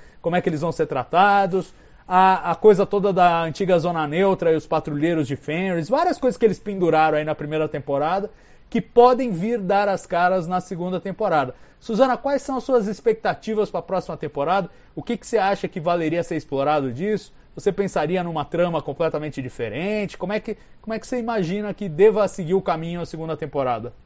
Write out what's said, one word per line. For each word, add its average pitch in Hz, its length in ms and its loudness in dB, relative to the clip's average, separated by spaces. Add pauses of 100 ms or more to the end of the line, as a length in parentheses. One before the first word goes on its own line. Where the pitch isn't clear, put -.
(220)
como 175 140 -2
é 180 60 2
que 180 80 -2
eles 151 120 -2
vão 165 120 -2
ser 160 120 0
tratados? 185 880 2 (320)
A, 185 460 4
a 156 40 0
coisa 202 300 6
toda 202 280 0
da 175 280 4
antiga 170 380 0
Zona 165 260 -2
Neutra 175 460 2
e 160 40 4
os 151 120 -4
patrulheiros 156 600 0
de 135 80 -4
Fenris, 170 520 -4
várias 320 320 0
coisas 254 180 0
que - 80 4
eles 190 140 2
penduraram 160 580 2
aí 151 60 0
na 156 100 -4
primeira 151 360 -4
temporada, 151 600 -2 (380)
que 226 140 -2
podem 247 500 6
vir 208 280 -2
dar 196 280 2
as 190 200 -2
caras 180 400 2
na 180 120 -2
segunda 180 400 -6
temporada. 170 540 -2 (260)
Suzana, 240 380 2
quais 277 240 -2
são 262 160 -6
as 233 60 -6
suas 240 240 2
expectativas 214 840 -2
pra 175 120 -6
próxima 175 360 -6
temporada? 160 520 -2 (260)
O 151 80 -10
que 233 140 -4
que - 80 -18
você 233 120 -2
acha 196 300 0
que 180 120 -10
valeria 170 440 0
ser 170 120 -6
explorado 139 560 0
disso? 185 400 -4 (220)
Você - 180 -2
pensaria 180 520 -2
numa 160 200 -6
trama 165 380 -2
completamente 151 600 -4
diferente? 151 760 -6
Como 185 160 -6
é 214 60 -2
que, 214 180 -8 (240)
como 208 120 -8
é 185 60 -6
que - 80 -14
você 254 120 -4
imagina 208 540 -4
que 208 140 -8
deva 202 400 4
seguir 180 280 -2
o 196 60 2
caminho 170 400 -4
a 165 40 -6
segunda 160 320 -8
temporada? 127 560 -4 (120)